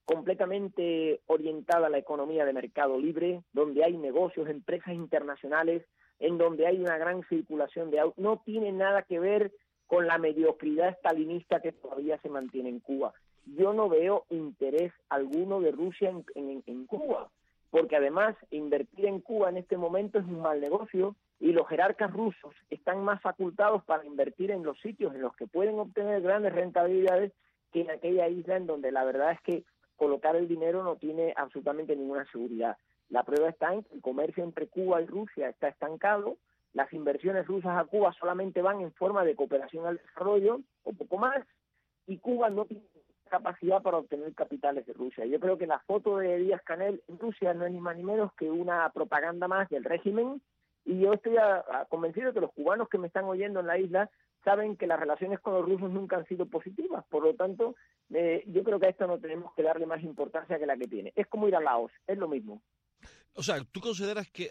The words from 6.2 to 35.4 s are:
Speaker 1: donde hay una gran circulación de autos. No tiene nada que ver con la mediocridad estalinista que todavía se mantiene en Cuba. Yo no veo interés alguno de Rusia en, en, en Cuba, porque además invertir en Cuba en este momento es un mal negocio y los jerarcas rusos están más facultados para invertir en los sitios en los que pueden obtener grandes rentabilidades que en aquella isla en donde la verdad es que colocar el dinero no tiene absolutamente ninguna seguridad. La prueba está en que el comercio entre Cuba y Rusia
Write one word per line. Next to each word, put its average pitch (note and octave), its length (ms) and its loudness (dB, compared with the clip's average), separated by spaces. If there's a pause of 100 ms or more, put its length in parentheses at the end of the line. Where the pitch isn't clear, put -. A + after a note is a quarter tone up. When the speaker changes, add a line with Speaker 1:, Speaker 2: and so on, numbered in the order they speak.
Speaker 1:
donde E3 280 4
hay F#3 140 4
una F3 180 0
gran F3 300 -2
circulación D#3 600 -2
de D3+ 100 4
autos. D#3 180 2
No G#3 260 0
tiene G#3+ 280 -2
nada G3 300 2
que F3 180 -4
ver G3+ 320 2 (340)
con F3 200 4
la E3 120 4
mediocridad D#3+ 720 2
estalinista E3+ 720 0
que D#3+ 120 -4
todavía C#3+ 500 -6
se D#3 60 -8
mantiene C3 420 -6
en A#2+ 100 -8
Cuba. C3+ 340 -4 (300)
Yo F3+ 280 2
no G#3+ 160 2
veo F3 400 4
interés D#3 640 -2 (160)
alguno D#3+ 520 0
de E3 100 4
Rusia F3+ 400 0
en, F3 140 -6 (100)
en, C3+ 320 -8
en B2+ 200 -10
Cuba, - 440 -4 (400)
porque D#3+ 240 4
además D#3+ 400 4 (160)
invertir D3+ 560 0
en G3 140 -2
Cuba G#3 300 0
en F3+ 80 -2
este F3+ 180 -2
momento F#3+ 420 0
es G3 60 0
un F3 160 -8
mal D#3 200 0
negocio G3 540 0 (240)
y D#4+ 140 4
los A#3 160 4
jerarcas F#3+ 440 2
rusos G3+ 420 -4 (160)
están F#3+ 340 -2
más G3+ 160 0
facultados F#3+ 640 2
para D#3 200 0
invertir D3 460 -2
en F#3 140 -4
los D3 160 -4
sitios G3+ 340 -4
en C3+ 60 -10
los B2+ 160 -4
que - 100 -10
pueden G#3+ 320 0
obtener G3+ 440 -2
grandes G3 320 2
rentabilidades F#3 800 4 (400)
que E3+ 100 2
en E3 80 -6
aquella E3+ 380 2
isla F3+ 280 -2
en F#3 100 -4
donde C#3+ 240 -2
la C3 140 0
verdad C3+ 280 2
es E3 100 -12
que F3 220 -4 (320)
colocar D3 380 2
el F3 140 2
dinero E3+ 340 0
no F3 140 -2
tiene D#3+ 400 -2
absolutamente D3 580 -4
ninguna C#3 380 -4
seguridad. A#2 440 -4 (340)
La B2 120 2
prueba D3 260 2
está E3 240 -2
en G#3+ 120 -4
que - 100 -20
el C#4+ 60 -16
comercio C#3+ 440 -4
entre D#3+ 220 -6
Cuba F3+ 360 0
y E3+ 40 -8
Rusia F3 420 -6